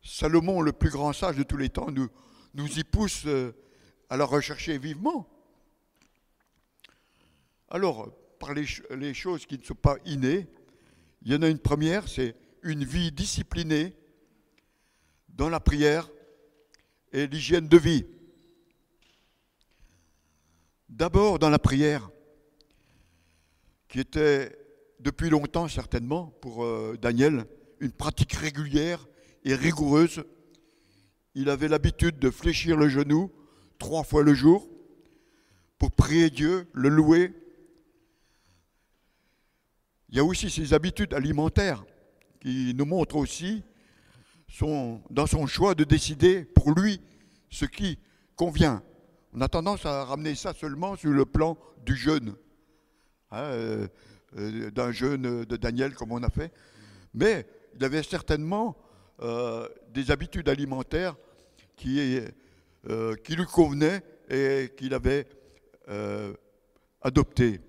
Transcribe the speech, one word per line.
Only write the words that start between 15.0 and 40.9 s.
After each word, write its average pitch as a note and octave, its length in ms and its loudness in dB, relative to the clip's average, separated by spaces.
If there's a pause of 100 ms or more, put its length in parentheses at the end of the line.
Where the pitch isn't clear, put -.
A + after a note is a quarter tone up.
dans C#3+ 200 -4
la D#3+ 120 -2
prière D3+ 480 2 (1040)
et C#3 140 -2
l'hygiène D3+ 420 -2
de E3 80 10
vie. D3+ 300 6 (2750)
D'abord F3 500 2
dans D3+ 120 6
la D3 80 6
prière, C#3 520 2 (1800)
qui B2 120 -6
était C#3+ 560 0 (440)
depuis C#3+ 300 -4
longtemps D3+ 380 0
certainement C#3+ 580 -6 (140)
pour, A#2+ 240 -8
euh, A2+ 360 -4
Daniel, A#2+ 460 2 (340)
une A#2+ 120 -6
pratique - 400 -2
régulière D3+ 760 -4 (380)
et C3+ 100 0
rigoureuse. D3+ 680 2 (1080)
Il C3+ 140 -2
avait C#3+ 200 0
l'habitude D3+ 500 2
de C3 120 2
fléchir D#3 460 0
le D3+ 120 6
genou D3 440 2 (460)
trois D3+ 240 -4
fois D3 200 2
le D3 120 8
jour D#3 340 6 (1080)
pour - 140 0
prier D#3 380 6
Dieu, E3+ 420 -2
le C3 160 2
louer. D#3+ 440 6 (2750)
Il A2 80 -6
y C3+ 40 2
a D3 40 6
aussi F3+ 260 -2
ses D3+ 240 0
habitudes D#3+ 400 -2